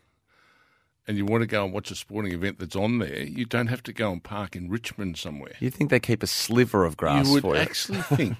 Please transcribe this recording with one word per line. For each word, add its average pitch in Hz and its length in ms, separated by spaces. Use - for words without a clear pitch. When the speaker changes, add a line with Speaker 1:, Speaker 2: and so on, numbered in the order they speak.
Speaker 1:
and 107 100
you 98 80
want 113 180
to 113 40
go 107 160
and 95 100
watch 101 180
a 90 40
sporting 101 380
event 90 260
that's 90 160
on 110 240
there, 71 240
you 92 220
don't 120 220
have 123 160
to 110 100
go 95 180
and 85 120
park 101 320
in 87 140
Richmond 101 480
somewhere. 71 420
Speaker 2:
You 123 100
think 143 220
they 127 80
keep 117 240
a 95 40
sliver 117 580
of 76 120
grass 71 300
Speaker 1:
You - 60
would 143 100
Speaker 2:
for 85 120
you? 87 60
Speaker 1:
actually 190 400
think 127 380